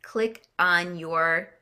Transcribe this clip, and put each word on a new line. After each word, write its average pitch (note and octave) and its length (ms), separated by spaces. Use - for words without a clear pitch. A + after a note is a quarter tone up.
click A3+ 400
on F3 380
your E3 540